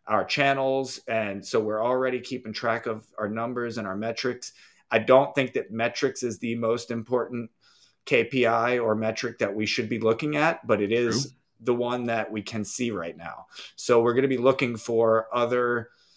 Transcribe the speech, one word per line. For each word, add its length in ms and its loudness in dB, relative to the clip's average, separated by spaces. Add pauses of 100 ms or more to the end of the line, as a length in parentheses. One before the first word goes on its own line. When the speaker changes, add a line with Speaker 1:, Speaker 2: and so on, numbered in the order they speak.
Speaker 1:
our 160 2
channels. 840 0
And 380 -2
so 140 2
we're 240 -2
already 360 0
keeping 340 -10
track 320 -2
of 200 -6 (120)
our 100 -4
numbers 520 -4
and 80 -6
our 80 -6
metrics. 560 -6 (400)
I 80 4
don't 340 6
think 200 -2
that 180 -4
metrics 500 -2
is 160 -4
the 180 -4
most 360 0
important 580 -4 (560)
K 180 4
P 220 2
I 320 2
or 160 2
metric 460 -4
that 160 0
we 100 -2
should 240 -2
be 100 -2
looking 360 0
at, 320 0
but 120 2
it 120 0
is 320 2
Speaker 2:
True. 80 -12 (300)
Speaker 1:
the 120 2
one 320 -2
that 260 -2
we 120 -4
can 200 -6
see 280 -4
right 260 -6
now. 300 -14 (280)
So 280 4
we're 100 4
gonna 140 4
be 100 2
looking 400 2
for 580 2
other, 540 0 (280)